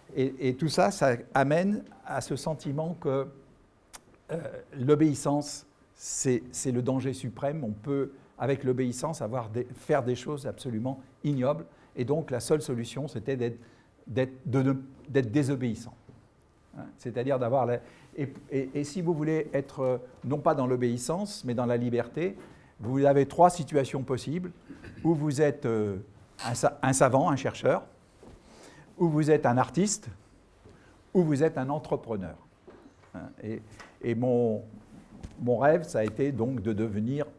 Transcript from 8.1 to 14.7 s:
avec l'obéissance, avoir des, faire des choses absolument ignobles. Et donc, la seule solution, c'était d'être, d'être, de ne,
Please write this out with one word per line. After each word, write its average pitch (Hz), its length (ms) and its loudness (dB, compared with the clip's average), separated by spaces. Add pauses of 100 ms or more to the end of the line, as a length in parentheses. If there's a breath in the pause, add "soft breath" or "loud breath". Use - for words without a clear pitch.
avec 131 280 -2
l'obéissance, 127 580 -2
avoir 113 280 -6
des, 123 240 -4
faire 143 280 0
des 123 140 -2
choses 139 320 -8
absolument 123 500 -6 (240 loud breath)
ignobles. 147 420 0 (300 loud breath)
Et 127 100 -2
donc, 147 280 -2
la 117 80 -2
seule 156 220 2
solution, 123 440 -6
c'était 135 300 -4
d'être, 120 240 -4 (480 loud breath)
d'être, 131 240 0 (140)
de 131 160 2
ne, 135 100 4 (360)